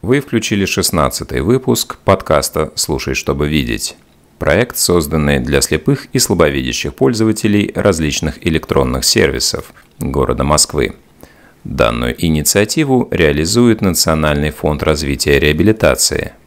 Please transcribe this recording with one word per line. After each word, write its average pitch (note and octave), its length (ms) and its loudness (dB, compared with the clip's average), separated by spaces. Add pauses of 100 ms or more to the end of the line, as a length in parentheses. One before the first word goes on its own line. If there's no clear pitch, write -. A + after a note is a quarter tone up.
Вы B2+ 160 2
включили A2 460 -2
шестнадцатый D2+ 760 -2
выпуск A#2+ 560 0
подкаста D#2 760 0
«Слушай, C2+ 400 -4
чтобы C#2+ 320 -2
видеть». C2 500 -4 (440)
Проект, E2+ 380 0
созданный D2+ 600 2
для C#2 220 0
слепых - 520 -2
и C3+ 60 0
слабовидящих D2 760 0
пользователей A2 840 0
различных D#2+ 680 0
электронных C2+ 600 0
сервисов - 680 0 (280)
города C2+ 420 -2
Москвы. D2 540 0 (680)
Данную A#1+ 560 -2
инициативу G#2+ 960 2
реализует F#2+ 680 2
Национальный D2+ 680 0
фонд D2 320 -4
развития C#2+ 540 0
и C#2 40 4
реабилитации D2+ 920 0 (140)